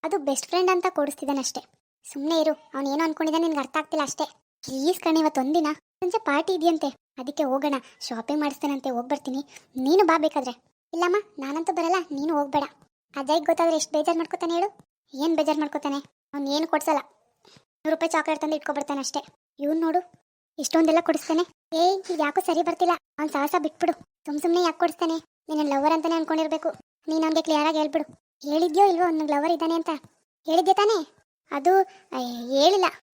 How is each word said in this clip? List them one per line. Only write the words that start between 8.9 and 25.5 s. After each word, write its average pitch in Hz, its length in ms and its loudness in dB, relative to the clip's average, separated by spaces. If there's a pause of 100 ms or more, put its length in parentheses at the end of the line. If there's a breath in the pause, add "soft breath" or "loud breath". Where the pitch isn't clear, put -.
ಹೋಗ್ಬರ್ತೀನಿ. 254 540 -4 (320 loud breath)
ನೀನು 311 300 4
ಬಾ 320 120 4
ಬೇಕಾದ್ರೆ. 294 340 -2 (400)
ಇಲ್ಲಮ್ಮ, 349 240 2 (220)
ನಾನಂತೂ 294 340 -4
ಬರಲ್ಲ, 339 240 0 (160)
ನೀನು 294 260 -2
ಹೋಗ್ಬೇಡ. 285 260 0 (520)
ಅಜಯ್ಗೆ 294 280 0
ಗೊತ್ತಾದ್ರೆ 330 320 2
ಎಷ್ಟು 302 220 -2
ಬೇಜಾರ್ 330 180 2
ಮಾಡ್ಕೊತಾನೆ 330 380 -4
ಹೇಳು. 381 240 -2 (360)
ಏನ್ 311 220 0
ಬೇಜಾರ್ 302 220 2
ಮಾಡ್ಕೊತಾನೆ? 294 380 -4 (380)
ಅವ್ನ್ 285 140 -6
ಏನು 302 180 -2
ಕೊಡ್ಸಲ್ಲ, 302 320 0 (600 soft breath)
ನೂರು - 320 -8
ರೂಪಾಯಿ 320 180 0
ಚಾಕ್ಲೇಟ್ 311 320 -2
ತಂದು 302 160 -2
ಇಟ್ಕೊಬಿಡ್ತಾನೆ 285 440 -4
ಅಷ್ಟೇ. 277 260 -6 (320)
ಇವ್ನ್ 302 220 0
ನೋಡು, 330 320 -2 (460)
ಇಷ್ಟೊಂದೆಲ್ಲ 320 420 2
ಕೊಡಿಸ್ತಾನೆ. 330 680 -2 (100)
ಏ, 370 220 4
ಇದ್ 359 220 -6
ಯಾಕೋ 294 200 0
ಸರಿ 339 220 0
ಬರ್ತಿಲ್ಲ, 339 300 0 (260)
ಅವ್ನ್ 302 140 -4
ಸಾಹಸ 285 260 -2
ಬಿಟ್ಬಿಡು. 320 340 -2 (340)
ಸುಮ್ 294 140 -4
ಸುಮ್ನೆ 349 220 4
ಯಾಕೆ 320 160 0
ಕೊಡಿಸ್ತಾನೆ? 330 380 0
ನೀನ್ - 420 -6